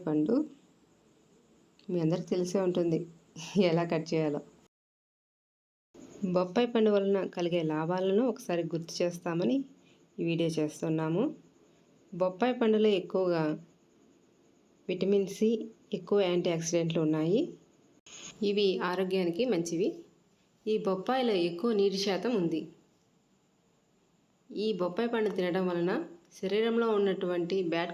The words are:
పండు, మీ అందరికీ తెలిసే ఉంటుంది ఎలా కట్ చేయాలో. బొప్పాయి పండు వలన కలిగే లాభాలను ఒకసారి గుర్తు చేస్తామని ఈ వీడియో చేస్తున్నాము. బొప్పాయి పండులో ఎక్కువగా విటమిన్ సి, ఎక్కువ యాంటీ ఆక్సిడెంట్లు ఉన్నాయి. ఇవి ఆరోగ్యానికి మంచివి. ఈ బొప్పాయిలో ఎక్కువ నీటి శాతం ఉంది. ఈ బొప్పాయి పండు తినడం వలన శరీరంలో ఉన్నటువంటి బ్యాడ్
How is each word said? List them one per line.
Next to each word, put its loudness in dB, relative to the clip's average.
పండు, 2
మీ 0
అందరికీ 0
తెలిసే 0
ఉంటుంది 2
ఎలా 2
కట్ -2
చేయాలో. 0
బొప్పాయి 2
పండు 6
వలన 2
కలిగే 0
లాభాలను 0
ఒకసారి -4
గుర్తు -8
చేస్తామని -2
ఈ -2
వీడియో 0
చేస్తున్నాము. 0
బొప్పాయి 0
పండులో 4
ఎక్కువగా 0
విటమిన్ 2
సి, 2
ఎక్కువ 2
యాంటీ 2
ఆక్సిడెంట్లు 0
ఉన్నాయి. 2
ఇవి 2
ఆరోగ్యానికి 0
మంచివి. -2
ఈ 0
బొప్పాయిలో 0
ఎక్కువ -4
నీటి 2
శాతం -2
ఉంది. 0
ఈ 0
బొప్పాయి -2
పండు 0
తినడం 0
వలన 0
శరీరంలో 0
ఉన్నటువంటి 0
బ్యాడ్ -2